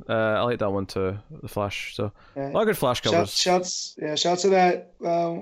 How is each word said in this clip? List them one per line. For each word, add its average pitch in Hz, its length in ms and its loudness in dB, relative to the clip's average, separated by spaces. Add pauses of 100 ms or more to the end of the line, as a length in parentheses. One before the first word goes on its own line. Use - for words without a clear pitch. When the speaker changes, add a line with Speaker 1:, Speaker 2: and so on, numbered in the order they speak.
Speaker 1:
Uh, 113 40 -2
I 110 300 2
like 120 160 0
that 104 120 0
one 98 160 -2
too, 95 300 -2 (260)
the 123 60 -8
Flash. - 460 -4
So 107 160 -4 (260)
Speaker 2:
Yeah. 139 120 -6
Speaker 1:
a 143 40 -10
lot 190 100 2
of 220 40 2
good 202 120 0
Flash 123 240 0
Speaker 2:
Shout-, 113 100 2
Speaker 1:
covers. 131 260 0
Speaker 2:
shouts, - 640 0
yeah, 151 140 -4
shouts 175 260 0
to 196 80 4
that, 180 440 4 (100)
uh, 170 380 0